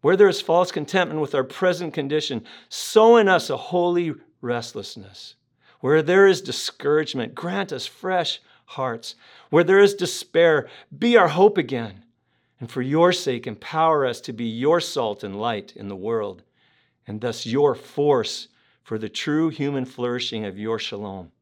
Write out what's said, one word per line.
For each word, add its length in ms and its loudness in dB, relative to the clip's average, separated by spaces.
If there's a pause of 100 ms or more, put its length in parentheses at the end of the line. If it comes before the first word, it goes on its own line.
Where 160 2
there 140 8
is 100 -4
false 320 0
contentment 480 -2
with 140 -4
our 100 0
present 480 -2
condition, 500 -4 (280)
sow 480 6
in 100 4
us 220 2
a 80 -4
holy 560 0 (260)
restlessness. 960 -10 (460)
Where 200 2
there 260 6
is 140 4
discouragement, 960 -4
grant 360 -6
us 140 -8
fresh 560 -4 (240)
hearts. 500 -8 (360)
Where 140 4
there 160 6
is 120 6
despair, 760 0 (280)
be 200 4
our 100 6
hope 300 4
again. 460 -6 (560)
And 100 -14
for 100 -8
your 320 2
sake, 340 -6
empower 600 -2
us 160 -6
to 100 -12
be 140 -8
your 340 0
salt 420 -6
and 160 -10
light 380 -6
in 120 -14
the 80 -10
world, 480 -6 (600)
and 140 -10
thus 240 -6
your 300 0
force 760 -2 (360)
for 140 -8
the 100 -8
true 400 -2
human 360 -4
flourishing 600 -6
of 140 -10
your 200 -4
shalom. 520 -10 (120)